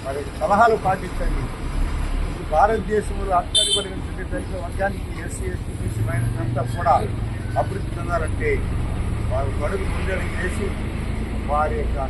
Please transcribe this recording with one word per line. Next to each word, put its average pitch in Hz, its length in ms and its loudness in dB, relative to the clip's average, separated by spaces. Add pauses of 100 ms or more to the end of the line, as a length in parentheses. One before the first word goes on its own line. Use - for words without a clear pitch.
వారి 139 180 -2 (180)
సలహాలు 208 360 6 (100)
పాటించండి. 185 580 0 (960)
ఈ - 40 -6 (100)
భారతదేశంలో 202 840 4
అత్యధిక - 380 2
వర్గం 190 220 -4 (180)
చెందిన 180 380 -6 (100)
వర్గానికి 190 460 -4 (140)
ఎస్సీ, - 280 -6
ఎస్టీ, - 260 -6
బీసీ, - 280 -2
మైనారిటీ - 360 0
అంతా - 200 0 (120)
కూడా - 180 4 (680)
అభివృద్ధి - 360 -2
చెందాలంటే - 540 0 (800)
వారు 135 180 0 (180)
అడుగు - 260 -2
ముందడుగు - 460 -2
వేసి 202 300 -2 (840)
వారి 151 300 2
యొక్క 123 160 0 (120)